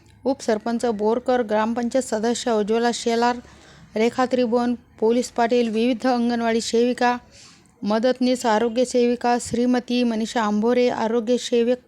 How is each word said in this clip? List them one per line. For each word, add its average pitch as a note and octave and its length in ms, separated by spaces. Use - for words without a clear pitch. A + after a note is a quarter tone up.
उपसरपंच A#3 600
बोरकर, A#3+ 580
ग्रामपंचायत A#3 640
सदस्य A3+ 480
उज्ज्वला A3 420
शेलार, A#3 420
रेखा A#3 300
त्रिभुवन, B3 480
पोलीस A#3 300
पाटील, A#3 380
विविध A3+ 380
अंगणवाडी A#3 540
सेविका, A#3+ 560
मदतनीस, B3 640
आरोग्य A3+ 380
सेविका A#3+ 560
श्रीमती B3 600
मनीषा A3+ 400
आंभोरे, A3+ 460
आरोग्य A#3 480
सेवक A#3+ 520